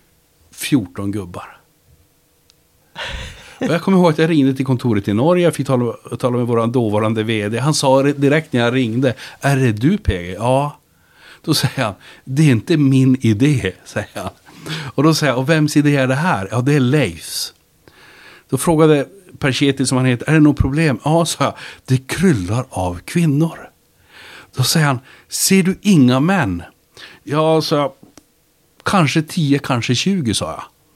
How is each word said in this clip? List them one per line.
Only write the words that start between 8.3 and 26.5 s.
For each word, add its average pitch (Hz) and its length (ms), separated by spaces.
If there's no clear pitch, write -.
när 123 80
jag 120 140
ringde, 127 380
"Är 139 160
det 127 140
du, 135 260
P 92 260
G?" 90 100
"Ja." 131 440
Då 160 80
säger 135 300
han, 104 100
"Det 139 200
är 147 80
inte 123 260
min 135 440
idé", 113 500
säger 101 280
han. 95 160
Och 139 80
då 160 100
säger 151 200
jag, 120 60
"Och 131 100
vems 151 280
idé 147 180
är 131 120
det 131 80
här?" 139 360
"Ja, 117 100
det 139 120
är 151 60
Leifs." 123 720
Då 135 80
frågade 156 500
Per 139 120
Kjetil, 139 360
som 131 100
han 127 80
heter, 123 240
"Är 151 40
det 160 60
något 147 180
problem?" 151 460
"Ja", 165 220
sa - 180
jag, 113 100
"det 131 220
kryllar 123 600
av 90 360
kvinnor." 160 640
Då 131 80
säger 156 220
han, 135 140
"Ser 190 340
du 185 180
inga 135 380
män?" 139 440